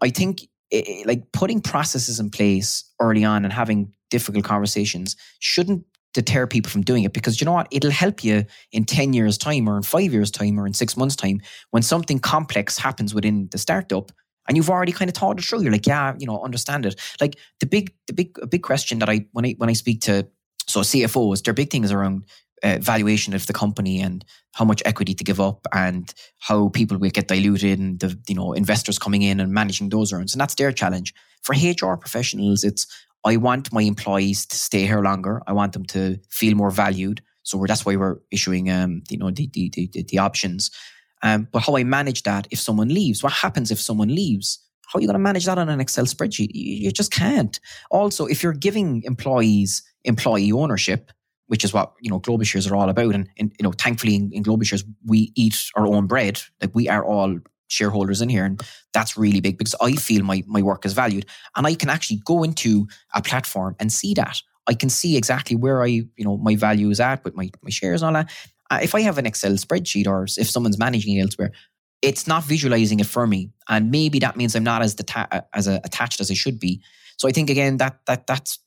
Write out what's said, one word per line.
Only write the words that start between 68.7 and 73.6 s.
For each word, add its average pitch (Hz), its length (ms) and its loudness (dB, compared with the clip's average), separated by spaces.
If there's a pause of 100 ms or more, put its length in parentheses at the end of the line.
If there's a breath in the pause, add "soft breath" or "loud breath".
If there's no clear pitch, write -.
Uh, 135 100 0
if - 140 0
I 214 60 4
have 185 180 2
an 117 80 0
Excel 101 260 -2
spreadsheet 98 540 0
or 95 160 0
s-, - 160 -4
if 110 100 0
someone's 113 300 0
managing 110 360 0
it 98 60 2
elsewhere, 101 300 -2 (500 soft breath)
it's 135 240 0
not 160 180 0
visualizing 120 560 2
it 104 60 2
for 120 220 0
me. 98 240 0 (180)